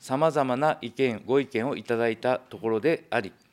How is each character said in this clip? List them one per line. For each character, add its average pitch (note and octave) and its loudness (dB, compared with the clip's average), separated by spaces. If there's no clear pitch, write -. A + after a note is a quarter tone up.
さ B2+ -4
ま D#3+ 2
ざ C#3+ 2
ま B2+ 0
な D3+ 0
意 A#2+ -10
見、 B2 -2
ご C3 2
意 B2+ 0
見 A2+ -2
を C#3 -4
い G#2+ -8
た A#2 -2
だ A#2 2
い A2+ 0
た B2+ 0
と - -16
こ A2 -4
ろ A2 0
で D#3+ 0
あ A#2 0
り、 G2 -6